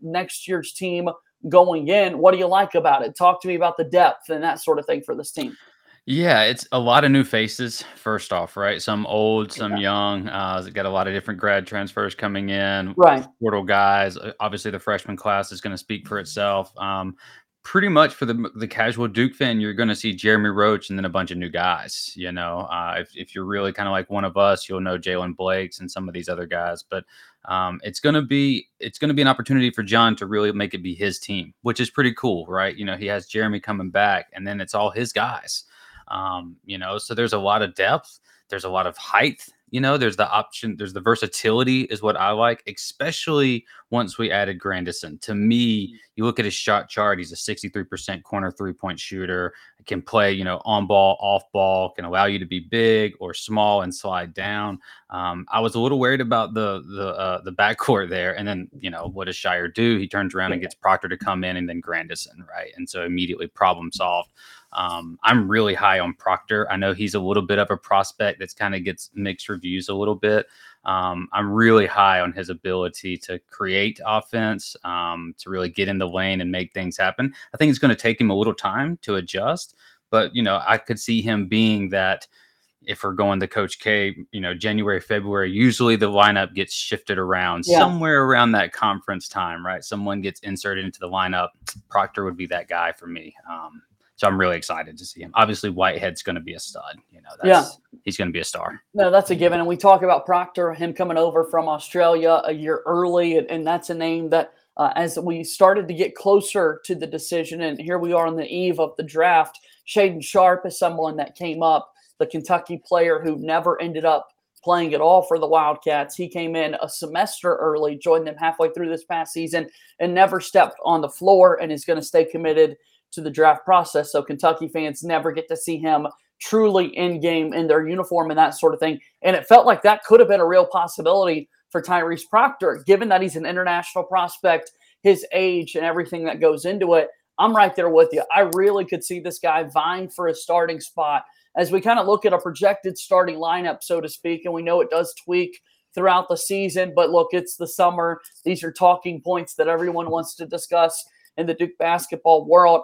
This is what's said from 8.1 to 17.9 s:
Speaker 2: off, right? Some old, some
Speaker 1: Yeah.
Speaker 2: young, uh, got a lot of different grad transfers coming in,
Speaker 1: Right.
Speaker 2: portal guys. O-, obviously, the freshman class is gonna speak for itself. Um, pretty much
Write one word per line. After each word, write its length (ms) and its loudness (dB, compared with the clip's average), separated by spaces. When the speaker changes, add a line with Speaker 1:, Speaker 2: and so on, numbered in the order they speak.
Speaker 2:
off, 280 -4
right? 240 -2
Some 240 -2
old, 440 0
some 220 -6
Speaker 1:
Yeah. 60 -4
Speaker 2:
young, 500 -2
uh, 320 -4
got 100 -4
a 60 -4
lot 180 0
of 60 -4
different 260 -8
grad 260 0
transfers 480 -6
coming 360 -6
in, 480 -2
Speaker 1:
Right. 280 6
Speaker 2:
portal 220 0
guys. 560 2
O-, 200 -12
obviously, 320 -6
the 80 -8
freshman 380 -4
class 340 -2
is 120 -16
gonna 160 -8
speak 280 -10
for 120 -8
itself. 580 -4
Um, 400 -8
pretty 260 0
much 240 4